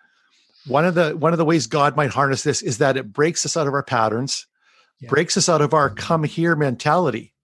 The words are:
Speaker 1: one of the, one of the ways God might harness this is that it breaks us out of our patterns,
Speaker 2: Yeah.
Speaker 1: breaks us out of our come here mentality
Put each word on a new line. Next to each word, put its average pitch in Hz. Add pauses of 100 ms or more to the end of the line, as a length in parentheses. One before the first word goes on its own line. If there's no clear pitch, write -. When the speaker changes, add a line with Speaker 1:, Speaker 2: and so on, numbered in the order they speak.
(680)
Speaker 1:
one 143
of 175
the, 165
one 156
of 170
the 165
ways 151
God 143
might 143
harness 135
this 143
is 123
that 135
it 107
breaks 156
us 151
out 151
of 135
our 139
patterns, 117 (500)
Speaker 2:
Yeah. 120
Speaker 1:
breaks 151
us 190
out 160
of 147
our 143
come 160
here 165
mentality 147